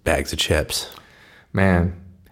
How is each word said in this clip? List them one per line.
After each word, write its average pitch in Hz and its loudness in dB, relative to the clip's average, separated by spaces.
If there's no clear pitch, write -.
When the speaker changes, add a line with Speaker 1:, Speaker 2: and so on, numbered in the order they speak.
Speaker 1:
Bags 76 -2
of 80 -4
chips. - -2
Speaker 2:
Man. 90 2